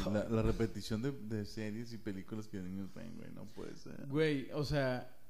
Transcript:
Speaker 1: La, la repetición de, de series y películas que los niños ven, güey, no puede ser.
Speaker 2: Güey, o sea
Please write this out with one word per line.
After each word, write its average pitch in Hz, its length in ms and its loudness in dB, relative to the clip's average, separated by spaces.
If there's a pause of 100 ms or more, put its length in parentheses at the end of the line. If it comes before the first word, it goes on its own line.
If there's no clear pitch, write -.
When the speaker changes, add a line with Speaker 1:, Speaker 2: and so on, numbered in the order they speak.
(120)
Speaker 1:
La, 104 160 4
la 110 140 6
repetición 110 600 4
de, 139 100 2
de 107 340 -2
series 110 480 -4
y 110 40 -8
películas 104 500 -4
que 104 100 -6
los 92 80 -2
niños 95 280 -4
ven, 90 220 -8
güey, 85 160 -8
no 87 140 -8
puede 82 320 -6
ser. - 300 -8
Speaker 2:
Güey, 147 440 4
o 147 140 0
sea 131 500 2 (140)